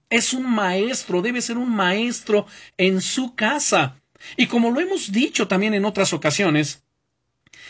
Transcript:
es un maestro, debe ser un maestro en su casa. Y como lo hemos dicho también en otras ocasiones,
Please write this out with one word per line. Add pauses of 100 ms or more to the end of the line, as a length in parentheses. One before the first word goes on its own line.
(100)
es
un
maestro,
debe
ser
un
maestro (300)
en
su
casa. (400)
Y
como
lo
hemos
dicho
también
en
otras
ocasiones, (840)